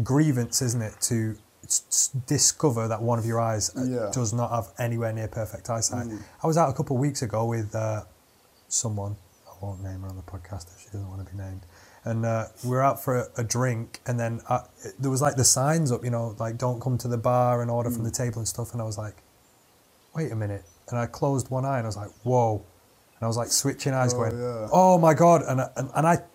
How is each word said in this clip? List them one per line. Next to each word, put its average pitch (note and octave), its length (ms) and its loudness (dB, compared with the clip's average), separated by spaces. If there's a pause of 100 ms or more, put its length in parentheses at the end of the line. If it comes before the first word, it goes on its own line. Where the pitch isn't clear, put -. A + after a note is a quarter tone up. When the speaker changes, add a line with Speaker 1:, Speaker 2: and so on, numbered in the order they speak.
Speaker 1:
grievance, C3 600 2
isn't A#2+ 200 0
it, G#2+ 200 -8
to A2 340 0 (280)
s-, - 260 -2
s-, - 180 0 (180)
discover B2 640 2
that A2 140 -2
one A#2 160 2
of A2+ 80 -2
your A#2 140 2
eyes, A2+ 360 0
uh, B2+ 60 -2
Speaker 2:
Yeah. A#2+ 300 -2
Speaker 1:
does A#2 200 0
not A#2+ 200 0
have A#2 160 -2 (100)
anywhere A#2 340 -2
near A2 160 -4
perfect - 400 -8
eyesight. A#2+ 400 -2
Speaker 2:
Mm. G#2+ 120 -8 (220)
Speaker 1:
I - 40 0
was D#3+ 100 4
out D#3+ 140 6
a - 20 0
couple D3 240 -2
of A#2+ 40 2
weeks C#3+ 220 0
ago A2 240 0
with, A2+ 280 -2
uh, A2 300 -2 (640)
someone. G2+ 480 -4 (300)
I - 60 -20 (120)
won't F#2+ 180 -10
name F#2+ 200 -10
her F#2+ 60 -10
on F#2 80 -12
the F2+ 60 -12
podcast F2+ 520 -12
if - 80 -20
she - 80 -20
doesn't G2 180 -8
want F#2+ 180 -10
to F2+ 80 -16
be - 60 -10
named. F#2+ 260 -12 (380)
And, A2+ 200 -2
uh, A2+ 220 0 (160)
we B2 80 -2
were B2+ 120 2
out C3+ 200 2
for B2+ 160 0
a, A#2 80 -2 (120)
a A#2+ 60 -2
drink, A#2 640 -2
and A#2+ 140 -2
then, A2+ 280 -2
uh, B2 120 0 (380)
there C3+ 120 0
was, C3 100 2
like, C#3+ 160 2
the B2+ 80 4
signs D3 460 2
up, A#2 140 -2
you B2 60 -2
know, A#2 280 -4
like, A2+ 180 -4
"Don't B2 240 -2
come B2+ 180 0
to B2 100 -6
the A#2+ 100 0
bar B2 420 4
and A#2 100 -2
order A#2+ 200 0
from A#2 120 -4
Speaker 2:
Mm. - 20 -2
Speaker 1:
the A#2 80 -4
table" A#2+ 260 -4
and A2 100 -4
stuff. - 240 -6
And A#2+ 80 -6
I A2+ 40 -4
was A2 120 -6
like, G#2 200 -10 (1000)
"Wait D#3+ 180 -2
a A2+ 40 -2
minute." G2+ 280 -4 (240)
And B2 100 -4
I A#2 80 0
closed C3+ 440 -2
one C3 140 -2
eye, C3+ 140 -2
and A2+ 80 -2
I - 20 -4
was G2 80 -6
like, G#2+ 140 -12 (120)
"Whoa." A#2 400 2 (540)
And - 60 -14
I A2+ 40 0
was, A2+ 100 0
like, A#2+ 140 -2
switching C#3 440 0
eyes B2 200 2
Speaker 2:
Oh, B2 40 -2
Speaker 1:
going, A2+ 220 0
Speaker 2:
yeah. A2 320 -4
Speaker 1:
"Oh, F#3 260 8
my E3 140 8
God." E3+ 300 8
And C3 180 0
I, - 160 -2
and, C3+ 180 -4
and D3+ 120 2
I E3+ 160 4 (120)